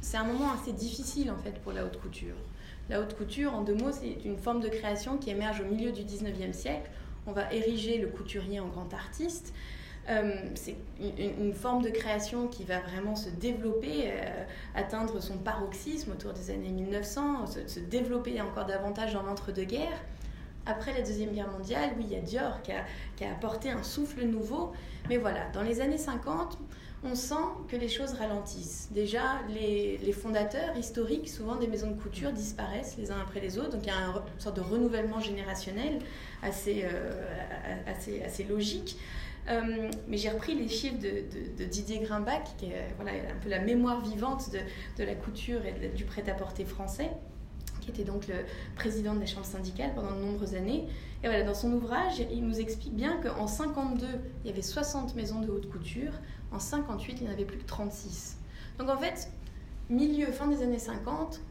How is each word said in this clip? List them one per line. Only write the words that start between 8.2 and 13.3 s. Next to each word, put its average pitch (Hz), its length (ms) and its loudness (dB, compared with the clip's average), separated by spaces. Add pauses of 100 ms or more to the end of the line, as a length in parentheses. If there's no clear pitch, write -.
en 185 80 -2
grand 175 260 -4
artiste. - 600 -4 (560)
Euh, 208 240 4 (220)
c'est - 200 -6 (240)
une, 202 200 0
une, 202 280 2
une 196 60 4
forme 247 300 4
de 220 60 4
création 220 580 2
qui 196 160 -6
va 180 160 0
vraiment 190 360 0
se 196 140 -2
développer, 226 760 2